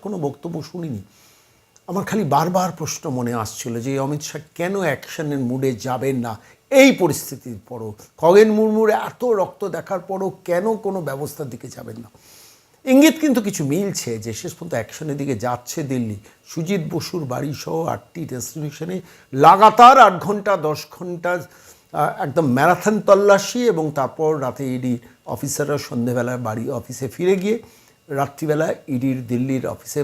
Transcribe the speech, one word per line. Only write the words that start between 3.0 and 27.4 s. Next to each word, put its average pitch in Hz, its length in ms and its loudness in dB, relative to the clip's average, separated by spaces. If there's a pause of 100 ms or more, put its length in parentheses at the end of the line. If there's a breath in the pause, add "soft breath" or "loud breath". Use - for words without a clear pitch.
মনে 120 160 -4 (100)
আসছিল 117 300 -10 (120)
যে 135 60 -4 (140)
অমিত 147 240 -6
শাহ 151 120 -12 (180)
কেন 175 140 -4 (140)
অ্যাকশনের 143 640 -6
মুডে 131 200 -2 (160)
যাবেন 131 400 -2
না 113 80 -8 (480 soft breath)
এই 277 80 10 (120)
পরিস্থিতির 131 580 -4 (100)
পরও? 113 200 -10 (320 loud breath)
খগেন 202 360 8
মুর্মুর 220 320 2 (200)
এত - 120 -14 (180)
রক্ত 180 220 -4 (140)
দেখার 175 340 -6
পরও 190 200 -4 (180)
কেন 180 180 0 (200)
কোনো 190 140 -4 (100)
ব্যবস্থার 139 440 -10
দিকে 123 220 -16
যাবেন - 280 -16
না? - 60 -20 (840 soft breath)
ইঙ্গিত 294 320 8
কিন্তু 262 240 2
কিছু - 140 -6 (100)
মিলছে 185 400 -4 (140)
যে 117 60 -6 (100)
শেষ - 120 -10
পর্যন্ত 170 260 -12
অ্যাকশনের 143 420 -8
দিকে 139 140 -2 (100)
যাচ্ছে 123 340 -6 (120)
দিল্লি। 117 260 -4 (340 soft breath)
সুজিত 170 300 -4 (120)
বসুর 165 300 -6 (100)
বাড়ি 139 180 -6 (120)
সহ - 140 -6 (160)
আটটি - 280 -12 (100)
ডেস্টিনেশনে 151 640 -10 (360 soft breath)
লাগাতার 214 640 10 (100)
আট 190 80 4 (100)
ঘন্টা, 202 280 -2 (140)
দশ 151 120 -2 (160)
ঘন্টা, 175 380 -6
আহ, - 920 -6
একদম 156 200 0 (120)
ম্যারাথন 175 380 2 (120)
তল্লাশি, 196 540 4 (120)
এবং 160 120 -2 (140)
তারপর 147 300 -2 (160)
রাতে 127 200 -6 (100)
ইডি 127 180 -2 (400 soft breath)
অফিসাররা 143 440 -4 (100)
সন্ধেবেলা 120 460 -4 (140)
বাড়ি 113 160 -6 (160)
অফিসে 131 360 -10
ফিরে 180 280 2